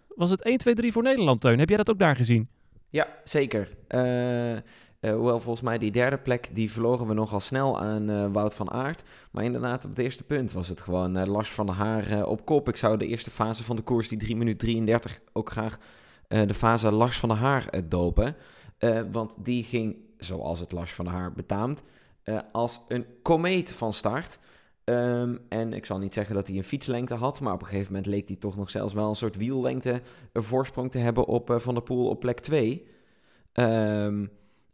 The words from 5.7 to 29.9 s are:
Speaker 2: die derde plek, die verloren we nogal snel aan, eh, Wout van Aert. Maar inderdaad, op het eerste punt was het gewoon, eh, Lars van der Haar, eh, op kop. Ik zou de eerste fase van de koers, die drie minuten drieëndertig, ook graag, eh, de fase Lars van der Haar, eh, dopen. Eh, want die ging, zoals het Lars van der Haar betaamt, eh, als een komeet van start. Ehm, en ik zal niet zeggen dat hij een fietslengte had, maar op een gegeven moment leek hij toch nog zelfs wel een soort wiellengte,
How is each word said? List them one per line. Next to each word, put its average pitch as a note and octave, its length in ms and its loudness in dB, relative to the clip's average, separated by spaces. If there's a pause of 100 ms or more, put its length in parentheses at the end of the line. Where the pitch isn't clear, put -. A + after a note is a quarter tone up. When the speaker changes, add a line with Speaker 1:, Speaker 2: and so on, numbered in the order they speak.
Speaker 2:
die G#2+ 120 0
derde B2+ 280 4
plek, B2 360 0
die A2 180 0
verloren A#2 340 2
we G#2+ 80 0
nogal G#2+ 260 0
snel C3+ 400 0
aan, G#2+ 300 -2
eh, G2+ 220 0
Wout G#2 220 0
van G2+ 160 -6
Aert. C#3 320 -6 (280)
Maar - 140 -4
inderdaad, B2 400 -4
op - 60 -12
het G2 80 -8
eerste B2+ 260 -4
punt B2+ 280 -4
was F2+ 160 -6
het F2+ 120 -10
gewoon, F2+ 360 -2
eh, F#2+ 100 0
Lars G#2 240 -2
van G#2+ 160 -4
der F#2 80 -2
Haar, G#2 320 -2
eh, G#2 220 0
op A2 160 -2
kop. C#3+ 240 2
Ik A#2 80 -2
zou A2 200 2
de - 100 -2
eerste A#2 240 -6
fase A2+ 340 -2
van A#2 120 -4
de A2 60 -4
koers, A#2 260 0
die A2+ 100 -6
drie A2 180 -4
minuten A2+ 300 0
drieëndertig, A2+ 540 2 (120)
ook A2 180 -4
graag, A2 280 -4 (500)
eh, G#2+ 180 4
de G#2 80 2
fase A2+ 360 4
Lars A#2 280 4
van A#2+ 100 0
der A2 100 2
Haar, C3+ 300 2
eh, F#2+ 200 -4
dopen. F2+ 480 2 (420)
Eh, A2+ 220 4 (120)
want A2+ 320 -4
die B2 200 0
ging, A2 320 -2 (220)
zoals E2+ 420 -6
het F2 120 -10
Lars F2 200 -6
van - 120 -8
der F2 100 -4
Haar F2+ 180 -6
betaamt, A#2 500 -4 (400)
eh, G#2+ 160 -4 (140)
als A#2 360 -4
een B2 160 -4 (180)
komeet E3+ 500 0
van A2 200 -4
start. A#2+ 460 -4 (460)
Ehm, A#2+ 520 0 (120)
en A2 240 -4
ik - 140 -8
zal F#2+ 120 -4
niet G2 160 -6
zeggen G#2 200 -2
dat G2 140 0
hij F#2+ 80 -4
een F#2+ 80 -2
fietslengte B2 500 -4
had, C3 260 -4
maar A#2 120 -2
op F2+ 80 -4
een F#2 60 -14
gegeven G2 260 -4
moment F#2+ 180 -4
leek G2+ 180 -2
hij G2+ 80 -6
toch G2 200 -6
nog G2 140 -6
zelfs G2+ 240 -4
wel G#2+ 140 0
een G#2+ 80 0
soort G#2+ 200 -4
wiellengte, B2+ 640 -2 (320)